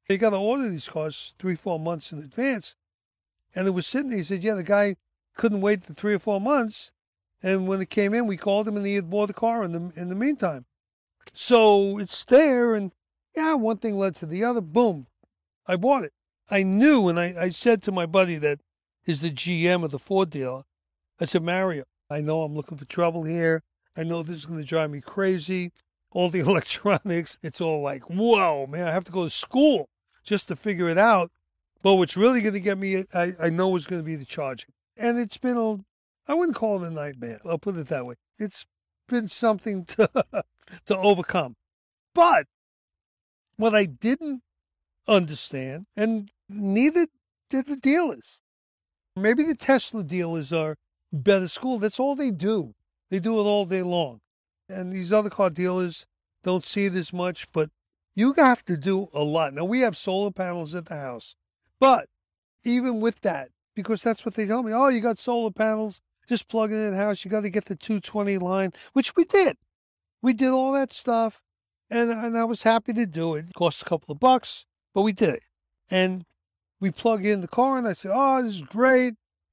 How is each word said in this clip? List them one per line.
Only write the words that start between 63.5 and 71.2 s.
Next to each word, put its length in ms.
because 280
that's 220
what 100
they 120
tell 160
me, 100
"Oh, 160
you 120
got 180
solar 320
panels, 500
just 200
plug 240
it 40
in 160
the 40
house. 280
You 60
gotta 200
get 160
the 100
two 240
twenty 380
line," 340
which 240
we 80
did. 340
We 100
did 180
all 220
that 180
stuff, 520